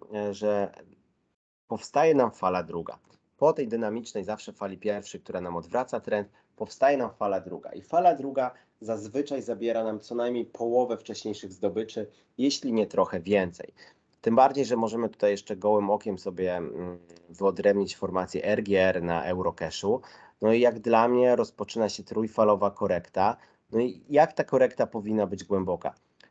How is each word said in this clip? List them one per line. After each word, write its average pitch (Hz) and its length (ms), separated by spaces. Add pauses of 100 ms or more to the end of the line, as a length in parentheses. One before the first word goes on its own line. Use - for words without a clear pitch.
(140)
e, 104 200
że 101 380 (960)
powstaje 151 460
nam 123 160
fala 92 320
druga. 85 360 (380)
Po 151 160
tej 139 160
dynamicznej 110 560
zawsze 104 280
fali 95 260
pierwszej, 101 420
która 95 200
nam 87 160
odwraca 117 440
trend, 104 280 (280)
powstaje 135 400
nam 123 140
fala 98 300
druga. 87 320
I 95 100
fala 175 320
druga 135 360 (300)
zazwyczaj 113 600
zabiera 113 420
nam 107 160
co - 140
najmniej 120 300
połowę 117 520
wcześniejszych 101 560
zdobyczy, 104 540 (320)
jeśli 135 340
nie 110 140
trochę 92 340
więcej. 92 540 (460)
Tym 113 160
bardziej, 135 280
że 117 120
możemy 113 320
tutaj 104 220
jeszcze 101 260
gołym 104 340
okiem 104 280
sobie, 90 380
mm, 87 420 (300)
wyodrębnić 98 680
formację 90 480
R 104 180
G 98 200
R 92 200
na 85 220
Eurocashu. 90 760 (420)
No 110 100
i 117 80
jak 117 200
dla 113 280
mnie 123 280
rozpoczyna 110 520
się 101 140
trójfalowa 107 680
korekta. 95 640 (360)
No 110 80
i 110 280
jak 147 240
ta 151 120
korekta 127 420
powinna 107 400
być 95 180
głęboka? 92 500 (360)